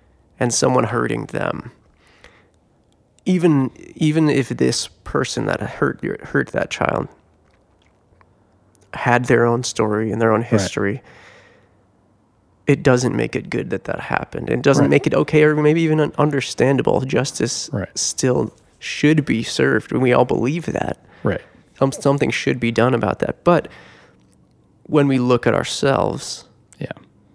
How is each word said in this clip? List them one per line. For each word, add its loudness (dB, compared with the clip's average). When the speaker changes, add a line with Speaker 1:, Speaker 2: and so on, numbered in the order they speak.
Speaker 1:
and 0
someone 2
hurting -4
them. -6
Even, 4
even 2
if 0
this -2
person -4
that -2
hurt -4
your, -6
hurt -2
that -4
child -4
had 0
their 4
own 0
story -2
and -2
their 4
own 2
Speaker 2:
Right. -8
Speaker 1:
history, 0
it 2
doesn't 4
make -2
it -6
good -4
that -6
that -6
happened. -6
It -2
doesn't 4
Speaker 2:
Right. 2
Speaker 1:
make 2
it 0
okay 2
or 4
maybe 2
even 2
un-, 0
understandable. 0
Justice -4
Speaker 2:
Right. -6
Speaker 1:
still -2
should 2
be -2
served, -2
and 0
we 4
all 6
believe -2
that. -4
Speaker 2:
Right. -2
Speaker 1:
Some-, 2
something 0
should -2
be -2
done 2
about -2
that. -4
But 2
when 2
we 2
look 2
at 4
ourselves, -2
Speaker 2:
Yeah. -8